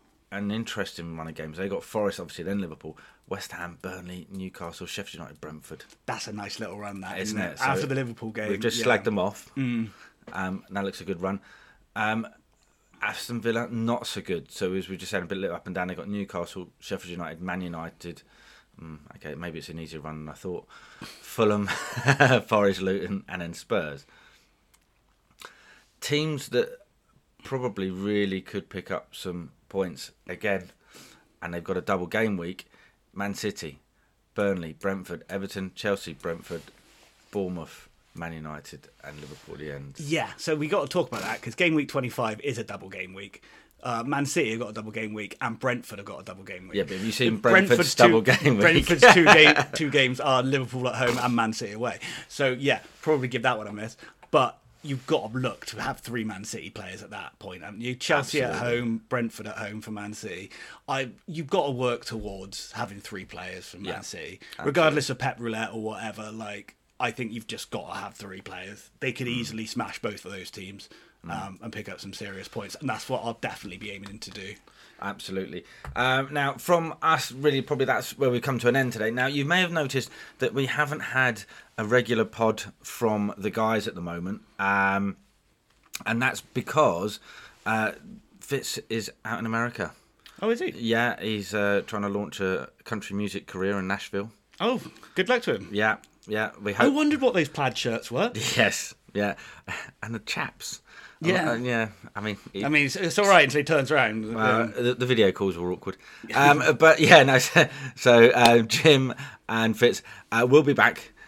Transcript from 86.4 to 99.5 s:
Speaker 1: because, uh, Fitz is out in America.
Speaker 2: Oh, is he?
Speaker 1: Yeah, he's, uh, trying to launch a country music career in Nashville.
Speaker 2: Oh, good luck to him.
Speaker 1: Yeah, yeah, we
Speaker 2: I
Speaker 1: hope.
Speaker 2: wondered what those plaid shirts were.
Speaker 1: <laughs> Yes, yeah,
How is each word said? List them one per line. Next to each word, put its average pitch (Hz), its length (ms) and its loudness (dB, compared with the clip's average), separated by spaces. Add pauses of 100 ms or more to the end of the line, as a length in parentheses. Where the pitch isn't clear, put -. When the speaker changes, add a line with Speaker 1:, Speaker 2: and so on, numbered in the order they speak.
Speaker 1:
because, 107 800 0 (460)
uh, 107 280 0 (480)
Fitz - 360 -6 (120)
is 113 220 -4 (140)
out 110 140 -6
in 110 60 -6
America. 113 480 -4 (480)
Speaker 2:
Oh, 214 80 0
is 240 100 2
he? 370 120 -4
Speaker 1:
Yeah, 117 500 0
he's, 104 320 -4
uh, 101 340 2
trying 107 160 -4
to 101 60 -2
launch 98 300 -4
a 92 300 -2 (160)
country 101 300 -8
music 101 320 -6
career 98 320 -2
in 92 80 -4
Nashville. 98 440 -6 (280)
Speaker 2:
Oh, 226 220 0 (340)
good 185 140 0
luck 240 140 2
to 131 120 0
him. 95 160 -10
Speaker 1:
Yeah, 104 260 2 (300)
yeah, 107 240 -2 (100)
we 104 120 -2
Speaker 2:
I - 20 -6 (100)
Speaker 1:
hope. 285 80 4
Speaker 2:
wondered 302 280 2
what 247 120 4
those 160 160 2
plaid 135 280 -2
shirts 117 340 -4
were. 180 220 0
Speaker 1:
<laughs> - 240 -2
Yes, - 360 2 (200)
yeah, 101 220 0 (680)